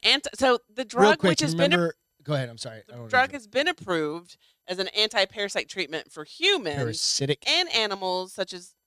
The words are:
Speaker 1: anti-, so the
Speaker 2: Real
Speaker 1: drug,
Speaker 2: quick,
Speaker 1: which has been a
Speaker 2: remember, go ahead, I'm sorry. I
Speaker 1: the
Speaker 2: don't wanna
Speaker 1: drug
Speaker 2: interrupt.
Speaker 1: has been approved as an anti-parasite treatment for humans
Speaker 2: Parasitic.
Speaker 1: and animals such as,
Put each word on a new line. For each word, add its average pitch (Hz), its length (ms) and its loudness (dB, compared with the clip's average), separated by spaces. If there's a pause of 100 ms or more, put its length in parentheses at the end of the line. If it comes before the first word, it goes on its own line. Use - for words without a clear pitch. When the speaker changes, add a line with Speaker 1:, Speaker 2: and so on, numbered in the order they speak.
Speaker 1:
anti-, 262 320 2
so 254 240 4 (120)
the 247 120 -8
Speaker 2:
Real - 20 -6
Speaker 1:
drug, 214 320 6
Speaker 2:
quick, 190 140 2
Speaker 1:
which 160 100 0
has 170 140 0
been 170 180 4
a 175 40 4
Speaker 2:
remember, 170 180 0 (260)
go 143 140 -4
ahead, 131 120 -2
I'm 117 120 -18
sorry. 113 180 -12
I 107 80 -18
Speaker 1:
the - 60 -20
Speaker 2:
don't 120 80 -16
wanna 117 100 -14
Speaker 1:
drug 254 200 4
Speaker 2:
interrupt. 277 40 -10
Speaker 1:
has 233 140 -12
been 269 200 0
approved 170 680 -4 (300)
as 180 100 -6
an 185 120 -4
anti-parasite 202 800 -2
treatment 156 440 -8
for 151 140 -16
humans 302 500 0
Speaker 2:
Parasitic. 135 720 -2
Speaker 1:
and 339 240 0
animals 190 600 -2
such 190 200 -6
as, 175 220 -18 (120)